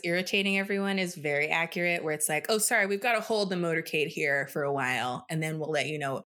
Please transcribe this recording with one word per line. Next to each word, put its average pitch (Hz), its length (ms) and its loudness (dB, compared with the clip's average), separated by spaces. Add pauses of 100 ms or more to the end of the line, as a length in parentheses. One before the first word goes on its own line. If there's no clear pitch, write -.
irritating 190 540 2
everyone 196 420 0
is 175 160 -2
very 147 320 0
accurate, 170 560 0
where 156 100 0
it's 151 140 -2
like, 151 200 0
"Oh, 220 100 4
sorry, 214 280 2
we've 202 160 -2
gotta 233 180 2
hold 208 300 0
the 185 60 -2
motorcade 160 500 0
here 143 460 0
for 151 100 -2
a 143 100 0
while, 127 560 -2
and 160 140 -2
then 156 160 -2
we'll 156 140 -4
let 139 160 0
you 151 100 -4
know." 135 320 -2